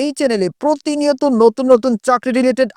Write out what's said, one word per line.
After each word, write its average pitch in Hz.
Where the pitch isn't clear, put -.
এই 294
চ্যানেলে 226
প্রতিনিয়ত 294
নতুন 233
নতুন 247
চাকরি 254
রিলেটেড 254